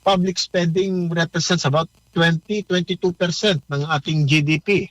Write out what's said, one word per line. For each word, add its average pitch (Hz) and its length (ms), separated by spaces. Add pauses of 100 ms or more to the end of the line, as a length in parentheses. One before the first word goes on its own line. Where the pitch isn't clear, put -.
public 190 400
spending 180 720
represents 165 560
about 156 220 (260)
twenty, 170 480
twenty-two 180 480
percent 175 560
ng 143 240
ating 151 320
G 147 160
D 151 160
P. 196 340